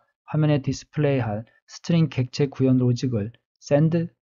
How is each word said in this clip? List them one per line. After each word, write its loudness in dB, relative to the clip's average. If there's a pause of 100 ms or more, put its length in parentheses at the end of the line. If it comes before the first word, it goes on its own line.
(260)
화면에 0
디스플레이할 -4 (220)
스트링 0
객체 -2
구현 2
로직을 0 (300)
send 0 (280)